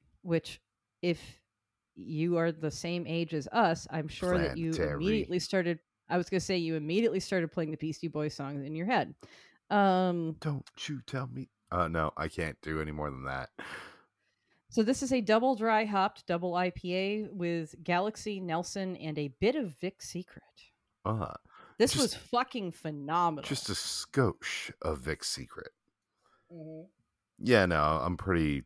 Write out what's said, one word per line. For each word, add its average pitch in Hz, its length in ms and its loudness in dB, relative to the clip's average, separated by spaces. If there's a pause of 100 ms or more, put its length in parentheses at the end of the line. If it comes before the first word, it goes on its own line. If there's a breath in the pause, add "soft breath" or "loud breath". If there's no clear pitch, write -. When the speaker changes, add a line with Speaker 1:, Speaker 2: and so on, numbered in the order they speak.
(220)
Speaker 1:
which - 400 -2 (400)
if 170 180 0 (760)
you 165 420 0
are 165 140 4
the 160 200 -4
same 175 360 -4
age 165 260 -2
as 147 180 -2
us, 175 400 6
I'm 156 160 -2
sure 180 300 2
that 160 200 2
you 165 140 0
Speaker 2:
Planetary. 147 220 2 (100)
Speaker 1:
immediately 190 360 2
started, 175 400 2 (300)
I 175 80 2
was 175 120 0
gonna 185 100 2
say 185 180 0
you 165 180 0
immediately 180 440 2
started 180 320 0
playing 160 200 -2
the 156 60 -4
Beastie 156 300 -4
Boys 151 260 -4
songs 139 320 -8
in 156 100 -8
your 165 120 -4
head. 202 260 2 (560 loud breath)
Um, 185 680 4
Speaker 2:
Don't 143 260 -2 (220)
you 139 180 -6
tell 127 220 -4
me. 123 220 -10 (220)
Uh, 90 180 2
no, 80 260 2
I 78 140 -4
can't 78 320 -4
do 78 200 -4
any 78 100 -4
more 76 200 -4
than 65 140 -10
that. 65 240 -6 (1200 loud breath)
Speaker 1:
So 226 140 2
this 247 200 0
is 254 80 -4
a 254 100 2
double 226 340 4
dry 220 300 2
hopped 196 420 0
double 175 280 -2
I 180 160 2
P 180 240 -6
A 202 360 -2
with 170 520 -4
Galaxy, 190 560 -2
Nelson, 180 580 -4
and 151 200 -6
a 147 120 -2 (100)
bit 233 160 4
of 214 240 -4
Vic 185 220 -6
Secret. - 420 -12 (640)
Speaker 2:
Uh, 107 280 -2 (440 loud breath)
Speaker 1:
This 226 160 4
Speaker 2:
just, - 100 2
Speaker 1:
was 220 120 2
fucking - 580 -4
phenomenal. 156 760 0
Speaker 2:
just - 220 -4
a 104 40 -4
skosh - 1000 0 (100)
of 78 180 -2
Vic 73 240 -6
Secret. - 480 -8 (800)
Speaker 1:
Mm-hmm. 160 360 -16 (520)
Speaker 2:
Yeah, 110 280 6
no, 80 140 4 (200)
I'm 87 160 -2
pretty 78 480 2